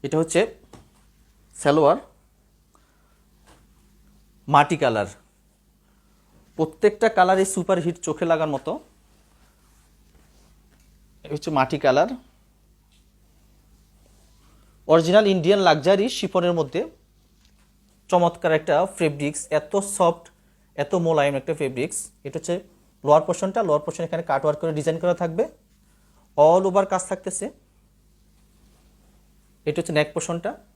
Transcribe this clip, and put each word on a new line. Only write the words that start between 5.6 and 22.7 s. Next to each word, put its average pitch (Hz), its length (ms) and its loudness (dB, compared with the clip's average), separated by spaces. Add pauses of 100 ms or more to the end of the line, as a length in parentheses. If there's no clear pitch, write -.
প্রত্যেকটা 202 520 0
কালারই 190 360 2
সুপারহিট, 175 560 -2
চোখে 156 240 -6
লাগার 160 240 0
মতো। 156 320 -6 (2500)
এই - 80 -10
হচ্ছে 151 180 -8
মাটি 139 280 0
কালার, 143 300 2 (2750)
অরিজিনাল 170 400 4
ইন্ডিয়ান 190 340 2
লাক্সারি 185 480 2
শিফনের 175 440 -2
মধ্যে 165 380 -4 (1160)
চমৎকার 175 440 0
একটা 156 340 0
ফেব্রিক্স, 147 640 -4
এত 151 260 -4
সফট, 180 540 -2 (460)
এত 147 180 -4
মোলায়েম 156 400 0
একটা 143 200 -6
ফেব্রিক্স। 131 560 -8 (140)
এটা 143 140 -10
হচ্ছে 175 220 -6 (440)